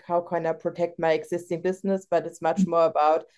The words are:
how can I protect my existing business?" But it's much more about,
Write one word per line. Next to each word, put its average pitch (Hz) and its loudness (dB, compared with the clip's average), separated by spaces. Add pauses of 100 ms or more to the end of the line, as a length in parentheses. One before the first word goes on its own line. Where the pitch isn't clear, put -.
how 175 0
can 170 -4
I 160 0
protect 170 -4
my 165 2
existing 165 -4
business?" 190 -2
But 165 0
it's - -12
much 170 2
more 165 2
about, 156 2 (140)